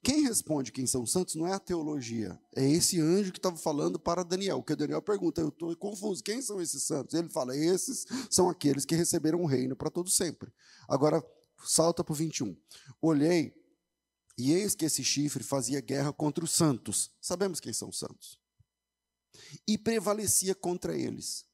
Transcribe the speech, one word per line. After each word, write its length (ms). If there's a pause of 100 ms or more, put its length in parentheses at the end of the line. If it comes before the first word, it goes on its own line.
Quem 200
responde 500
quem 120
são 180
os 80
santos 240
não 120
é 60
a 60
teologia, 760 (160)
é 160
esse 300
anjo 320
que 80
tava 160
falando 420
para 280
Daniel, 360
que 140
Daniel 260
pergunta, 380
"Eu 100
tô 280
confuso, 440
quem 200
são 200
esses 220
santos?" 300
Ele 160
fala, 260
"Esses 500 (240)
são 200
aqueles 340
que 100
receberam 480
o 40
reino 280
para 160
todo 200
sempre." 420 (340)
Agora, 400 (380)
salta 400
pro 100
vinte 260
e 40
um. 140 (440)
"Olhei, 540 (840)
e 140
eis 240
que 80
esse 180
chifre 400
fazia 380
guerra 320
contra 320
os 80
santos." 680
Sabemos 400
quem 100
são 160
os 120
santos. 380 (1300)
"E 120
prevalecia 760
contra 440
eles." 560